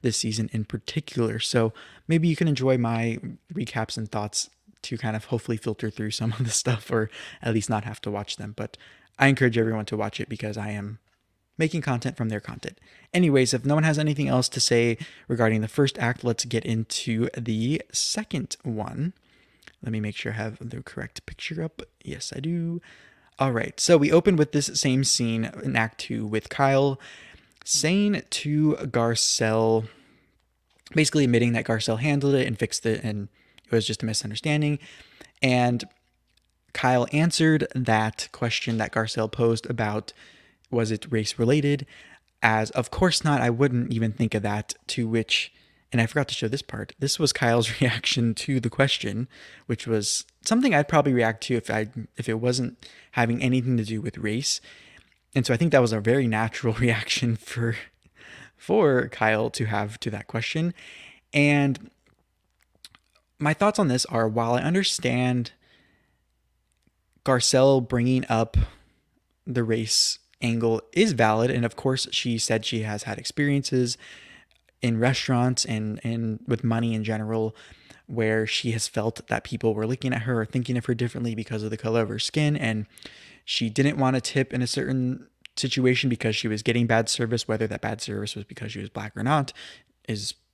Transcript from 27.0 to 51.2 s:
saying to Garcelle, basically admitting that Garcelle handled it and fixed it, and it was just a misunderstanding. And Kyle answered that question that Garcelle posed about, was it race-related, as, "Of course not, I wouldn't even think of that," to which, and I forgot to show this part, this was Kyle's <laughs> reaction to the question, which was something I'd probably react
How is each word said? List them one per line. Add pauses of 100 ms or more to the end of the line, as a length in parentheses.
saying
to
Garcelle, (1040)
basically
admitting
that
Garcelle
handled
it
and
fixed
it,
and (360)
it
was
just
a
misunderstanding. (640)
And (880)
Kyle
answered
that
question
that
Garcelle
posed
about, (560)
was
it
race-related, (560)
as,
"Of
course
not,
I
wouldn't
even
think
of
that," (120)
to
which, (400)
and
I
forgot
to
show
this
part,
this
was
Kyle's
<laughs>
reaction
to
the
question, (380)
which
was (200)
something
I'd
probably
react